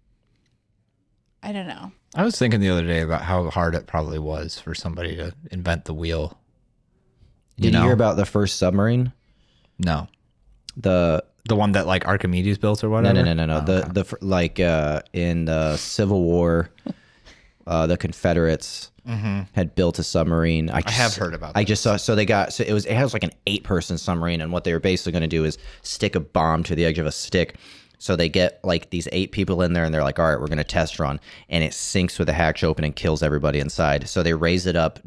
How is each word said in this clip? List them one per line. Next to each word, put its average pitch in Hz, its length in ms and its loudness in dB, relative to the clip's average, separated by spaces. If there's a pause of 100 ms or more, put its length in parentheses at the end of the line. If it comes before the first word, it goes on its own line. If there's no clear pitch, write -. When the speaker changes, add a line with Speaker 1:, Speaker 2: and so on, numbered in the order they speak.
(1400)
Speaker 1:
I 208 100 -10
don't 190 160 -8
know. - 240 -14 (220)
Speaker 2:
I 185 100 0
was 233 120 0
thinking 117 240 2
the 98 100 4
other 87 140 2
day 85 160 2
about 80 220 -2
how 87 280 0
hard 85 240 0
it - 120 -4
probably 78 320 -4
was 78 400 -6
for 82 160 -10
somebody 85 420 -8
to 85 160 -8 (200)
invent 87 340 -4
the 80 80 -6
wheel. 80 420 -4 (1200)
You 98 60 -2
Speaker 3:
Did 113 120 4
you - 40 6
Speaker 2:
know? 85 60 6
Speaker 3:
hear 127 80 6
about 107 240 4
the 98 100 2
first 104 320 0
submarine? 113 540 2 (680)
Speaker 2:
No. 80 300 -2 (680)
Speaker 3:
The 90 480 2 (240)
Speaker 2:
The 110 80 2
one 101 160 4
that, 95 140 2
like, 95 200 0
Archimedes 95 520 0
built 104 260 0
or 107 40 0
Speaker 3:
No, 107 60 2
Speaker 2:
whatever? 98 280 4
Speaker 3:
no, 85 100 4
no, 80 140 0
no, - 0 -
no. 78 120 0
Speaker 2:
Oh, 76 60 -2
Speaker 3:
The, 92 200 4
Speaker 2:
okay. 90 80 -6
Speaker 3:
the 95 120 0
fir-, - 160 -10
like, 92 400 0
uh, 78 400 2 (120)
in 85 340 0
the 78 320 0
Civil 98 460 0
War, 85 460 2 (140)
<laughs> - 100 -10 (760)
uh, 80 180 2
the 87 100 2
Confederates 82 960 -2 (160)
Speaker 2:
Mm-hmm. 104 340 -2 (140)
Speaker 3:
had 87 200 -2
built 87 240 0
a 82 40 -4
submarine. 82 680 2
I 82 160 -2
Speaker 2:
I 110 60 -2
have 117 220 2
Speaker 3:
just, - 40 -8
Speaker 2:
heard 87 160 -4
about 80 240 -10
Speaker 3:
I 104 80 2
just 104 180 0
Speaker 2:
this. 110 100 2
Speaker 3:
saw, 104 40 2
so 110 180 -2
they 104 120 2
got, 101 260 2
so 120 100 -4
it 107 120 0
was, 104 100 0
it 92 80 -4
has, 123 220 0
like, 107 100 -2
an 80 60 -4 (160)
eight-person 92 500 -2
submarine, 85 460 -2
and 82 100 -6
what 87 120 -4
they 87 100 0
were 82 60 0
basically 92 320 0
gonna 80 140 0
do 80 180 0
is 78 120 -2 (240)
stick - 340 -4
a 90 60 2
bomb 80 440 0
to 87 100 -4
the 82 100 2
edge 82 140 0
of 78 80 -2
a 73 60 -2
stick. - 440 -2 (400)
So 92 200 -2
they 82 120 2
get, 90 340 0
like, 87 280 -2
these 85 200 -6
eight 92 220 -2
people 90 300 0
in 85 100 2
there, 85 120 2
and 80 100 0
they're 76 100 0
like, 69 140 -2
"All 82 120 4
right, 67 80 0
we're 73 100 -6
gonna 76 140 -2
test - 380 -2
run," 73 200 -2 (280)
and 82 160 0
it 76 80 -4
sinks - 460 -2
with 85 80 0
the 78 80 0
hatch 80 280 0
open 78 220 0
and 76 100 -4
kills 78 280 -2
everybody 73 380 0
inside. 73 500 -2
So 92 120 -2
they 82 120 2
raise 85 320 0
it 85 100 0
up, 80 300 0